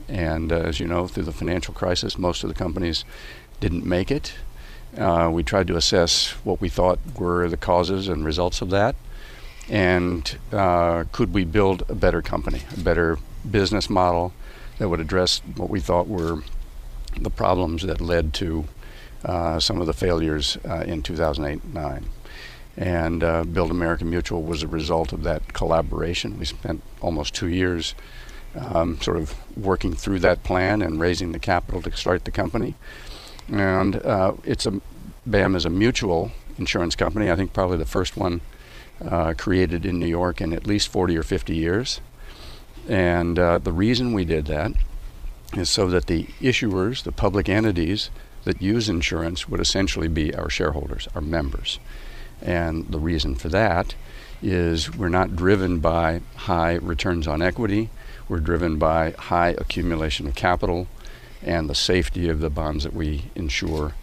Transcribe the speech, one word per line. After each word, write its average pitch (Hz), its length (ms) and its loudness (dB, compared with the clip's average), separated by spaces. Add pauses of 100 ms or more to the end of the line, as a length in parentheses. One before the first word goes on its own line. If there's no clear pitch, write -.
and, 80 460 0
uh, 85 40 2
as 82 220 -2
you 85 60 -2
know, 87 220 0
through 92 160 -4
the 80 80 -4
financial 87 420 -4
crisis, 92 460 -2
most 87 240 0
of 92 60 -4
the 87 40 -6
companies 87 500 -2 (560)
didn't 104 240 0
make 90 280 2
it. 147 220 -2 (600)
Uh, 85 380 4
we 85 80 2
tried 95 280 2
to 87 60 0
assess 87 680 2
what 95 180 0
we 90 80 0
thought 90 300 4 (180)
were 87 320 2
the 82 80 -2
causes 92 500 2
and 76 160 0
results 80 380 0
of 90 80 -4
that, 101 260 4 (760)
and, 90 640 2 (140)
uh, 85 600 4
could 92 220 0
we 95 120 4
build 95 440 4
a - 60 -2
better 90 260 4
company, - 400 -2 (160)
a - 20 -6
better 82 380 4 (320)
business 98 400 2
model 90 440 4 (440)
that 110 100 0
would 85 120 2
address 87 420 2 (140)
what 90 160 -4
we 101 80 0
thought 87 280 2
were 82 360 -2 (760)
the - 120 -2
problems 90 500 2
that 87 180 -2
led 85 360 2
to, 80 300 -2 (600)
uh, 85 320 0
some 87 220 0
of 85 80 0
the 76 60 0
failures, 80 640 2 (100)
uh, 82 180 -2
in 80 160 -4
two 85 140 -4
thousand 76 300 0
eight 76 180 -4
and - 100 -10
nine. 69 320 -6 (720)
And, 82 480 0
uh, 82 220 2
Build 85 260 0
America 85 320 0
Mutual 85 400 -2
was 80 200 -2
a 78 40 -4
result 80 460 0
of 78 100 -4
that 80 300 -2
collaboration. 82 840 0
We 92 60 -6
spent - 380 -6 (180)
almost 76 340 -2
two 92 140 -2
years, 90 480 0 (640)
um, 82 400 0
sort - 160 0
of 78 180 -2 (220)
working 95 380 2
through 98 260 0
that 90 240 4
plan 98 380 2
and 80 180 0
raising 87 320 2
the 82 80 -6
capital 87 440 0
to 87 120 -4
start - 300 0
the - 60 -6
company. 113 440 -2 (760)
And, 95 460 2
uh, 98 380 2 (100)
it's - 220 -2
a, 98 160 -2 (440)
bam 98 300 4
is 82 80 0
a 85 60 2
mutual 101 640 2 (260)
insurance 87 360 0
company, 92 380 2
I 85 60 4
think 92 160 -2
probably 90 240 2
the 80 80 0
first - 320 -2
one, 87 240 0 (680)
uh, 82 280 2
created 90 480 2
in 90 140 0
New 85 200 0
York 90 220 0
in 80 100 0
at 82 160 -4
least 104 220 0
forty 90 260 2
or 80 80 0
fifty 90 320 -2
years. 87 460 0 (880)
And, 87 500 4
uh, 87 200 6
the 87 120 -2
reason 117 400 2
we 95 140 2
did 78 220 0
that 78 260 -2 (800)
is 92 140 0
so 98 180 2
that 90 200 4
the 80 180 2 (160)
issuers, 113 640 2
the - 100 -4
public 98 340 2
entities 98 640 2 (360)
that 92 160 0
use 107 280 2
insurance, 85 580 -2
would - 140 -2
essentially 90 480 2
be 80 260 0
our 85 140 -4
shareholders, 73 640 -2
our 87 60 -2
members. 76 580 -2 (640)
And 82 500 0
the 76 80 -2
reason 76 360 0
for 64 120 -6
that 92 480 2 (460)
is 85 520 2
we're 95 140 -2
not 90 300 2
driven 90 420 4
by 82 400 2 (160)
high 85 380 2
returns 85 520 0
on 76 160 0
equity. 107 480 2 (380)
We're 87 140 -2
driven 80 360 2
by 80 400 4
high 87 400 2
accumulation 78 680 -2
of 67 80 -4
capital 90 520 2 (540)
and 82 280 0
the 71 60 -4
safety 90 520 2
of 78 140 2
the 80 80 0
bonds 76 340 -2
that - 100 -4
we 76 400 -4
insure 78 680 -2